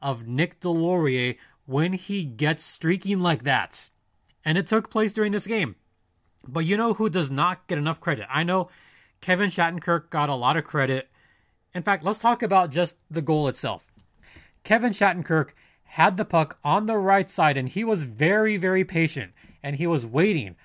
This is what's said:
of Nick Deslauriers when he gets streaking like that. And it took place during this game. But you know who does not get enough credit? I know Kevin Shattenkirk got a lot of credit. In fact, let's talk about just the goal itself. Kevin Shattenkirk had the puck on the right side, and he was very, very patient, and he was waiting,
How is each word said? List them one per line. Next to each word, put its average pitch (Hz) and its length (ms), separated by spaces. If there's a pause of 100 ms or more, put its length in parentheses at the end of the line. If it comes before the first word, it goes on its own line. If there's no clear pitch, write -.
of 120 260
Nick 147 320
Deslauriers 165 800 (280)
when 156 280
he 190 320
gets 147 380
streaking 190 560
like 175 240
that. 127 460 (560)
And 156 120
it 196 100
took 220 220
place 214 240
during 208 180
this 202 160
game. 185 280 (720)
But 160 180
you 190 120
know 226 160
who 220 160
does 156 220
not 170 360
get 170 100
enough 151 240
credit? 117 300
I 151 120
know 180 260 (520)
Kevin 185 280
Shattenkirk 170 600
got 147 200
a 139 60
lot 127 220
of 151 60
credit. 131 460 (640)
In 180 100
fact, 190 200
let's 202 160
talk 240 240
about 185 280
just 165 260 (120)
the 160 120
goal 151 260
itself. 117 440 (720)
Kevin 226 300
Shattenkirk 175 560 (340)
had 180 340
the 214 80
puck 160 380
on 185 220
the 220 120
right 196 320
side, 151 280
and 127 120
he 208 140
was 214 200
very, 190 540
very 185 260
patient, 160 500 (280)
and 143 140
he 170 120
was 143 180
waiting, 127 600